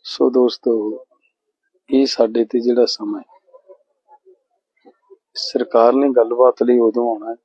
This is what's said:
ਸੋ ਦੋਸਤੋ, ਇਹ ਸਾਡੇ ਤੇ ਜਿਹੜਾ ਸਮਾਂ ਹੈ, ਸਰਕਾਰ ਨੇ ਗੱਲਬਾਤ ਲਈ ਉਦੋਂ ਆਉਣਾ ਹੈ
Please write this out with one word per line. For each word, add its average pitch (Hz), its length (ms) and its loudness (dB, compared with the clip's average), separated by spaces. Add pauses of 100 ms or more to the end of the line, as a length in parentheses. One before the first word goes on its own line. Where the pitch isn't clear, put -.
ਸੋ - 240 -2
ਦੋਸਤੋ, 113 760 -2 (840)
ਇਹ 135 180 2
ਸਾਡੇ 117 380 -2
ਤੇ 120 140 -4
ਜਿਹੜਾ 120 280 2
ਸਮਾਂ 104 340 -8
ਹੈ, - 180 -20 (2000)
ਸਰਕਾਰ 120 580 0
ਨੇ 139 240 2
ਗੱਲਬਾਤ 120 460 2
ਲਈ 123 160 4
ਉਦੋਂ 117 280 0
ਆਉਣਾ 110 240 -8
ਹੈ 117 140 -10